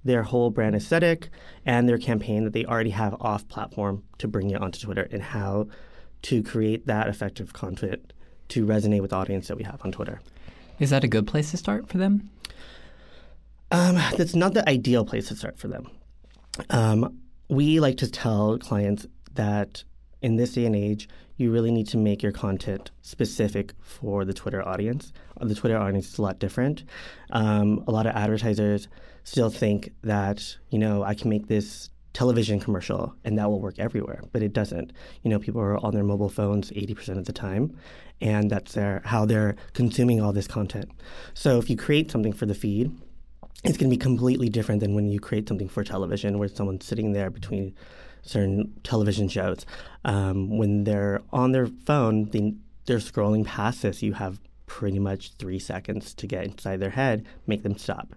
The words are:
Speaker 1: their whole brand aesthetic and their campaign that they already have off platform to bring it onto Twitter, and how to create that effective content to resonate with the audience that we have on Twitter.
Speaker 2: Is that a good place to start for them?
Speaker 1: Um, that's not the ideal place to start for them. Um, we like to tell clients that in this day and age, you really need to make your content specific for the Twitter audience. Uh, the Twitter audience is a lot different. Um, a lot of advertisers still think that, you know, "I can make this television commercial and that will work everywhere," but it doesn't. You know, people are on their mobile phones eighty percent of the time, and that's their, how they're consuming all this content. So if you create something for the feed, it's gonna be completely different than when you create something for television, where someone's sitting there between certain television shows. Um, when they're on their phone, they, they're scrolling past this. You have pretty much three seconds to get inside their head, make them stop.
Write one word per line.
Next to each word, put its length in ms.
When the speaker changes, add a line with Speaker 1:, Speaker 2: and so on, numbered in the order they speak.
Speaker 1:
their 160
whole 300
brand 240
aesthetic 540
and 240
their 80
campaign 460
that 100
they 120
already 260
have 300
off 260
platform 560
to 80
bring 240
it 100
onto 180
Twitter, 320
and 120
how 420
to 200
create 440
that 200
effective 460
content 600
to 160
resonate 360
with 100
the 40
audience 320
that 100
we 60
have 200
on 80
Twitter. 280
Speaker 2:
Is 100
that 160
a 20
good 180
place 260
to 60
start 300
for 100
them? 320
Speaker 1:
Um, 240
that's 180
not 180
the 160
ideal 360
place 240
to 60
start 220
for 100
them. 200
Um, 500
we 300
like 180
to 140
tell 480
clients 480
that 500
in 140
this 180
day 120
and 100
age, 340
you 140
really 200
need 160
to 100
make 240
your 100
content 600
specific 800
for 420
the 100
Twitter 340
audience. 440
Uh, 40
the 100
Twitter 220
audience 360
is 60
a 20
lot 180
different. 440
Um, 560
a 40
lot 140
of 100
advertisers 720
still 260
think 420
that, 520
you 80
know, 260
"I 120
can 140
make 180
this 420
television 460
commercial 560
and 140
that 100
will 100
work 200
everywhere," 420
but 120
it 100
doesn't. 400
You 80
know, 80
people 220
are 220
on 120
their 80
mobile 260
phones 460
eighty 180
percent 240
of 80
the 80
time, 420
and 300
that's 220
their, 320
how 200
they're 300
consuming 480
all 120
this 140
content. 440
So 240
if 120
you 60
create 360
something 220
for 120
the 100
feed, 360
it's 140
gonna 120
be 80
completely 520
different 320
than 120
when 160
you 100
create 280
something 200
for 160
television, 540
where 100
someone's 380
sitting 280
there 180
between 420
certain 460
television 440
shows. 380
Um, 520
when 280
they're 360
on 180
their 160
phone, 640
they, 240
they're 140
scrolling 460
past 360
this. 200
You 120
have 260
pretty 320
much 360
three 260
seconds 540
to 140
get 180
inside 340
their 120
head, 340
make 160
them 140
stop. 400